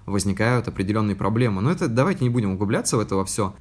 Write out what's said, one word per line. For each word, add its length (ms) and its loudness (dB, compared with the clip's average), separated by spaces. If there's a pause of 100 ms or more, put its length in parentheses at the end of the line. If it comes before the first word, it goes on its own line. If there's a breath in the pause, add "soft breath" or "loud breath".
возникают 640 0
определённые 480 0
проблемы. 460 0
Но 100 2
это 160 -2
давайте 360 0
не 60 2
будем 220 0
углубляться 440 0
в 40 4
это 160 -2
во 100 2
всё. 360 -2